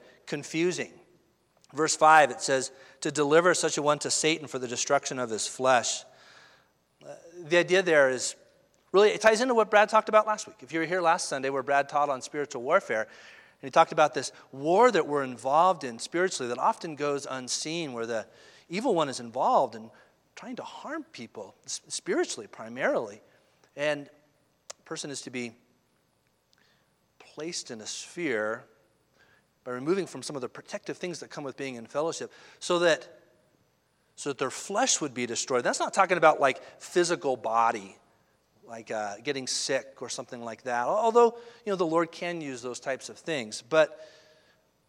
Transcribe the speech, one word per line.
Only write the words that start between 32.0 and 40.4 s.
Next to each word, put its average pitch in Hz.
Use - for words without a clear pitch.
so 175
that, 165
so -
that 135
their 131
flesh -
would 139
be 123
destroyed. 120
That's 190
not 311
talking 185
about, 160
like, 135
physical 165
body, 110
like, 113
uh, 107
getting 135
sick -
or 123
something 123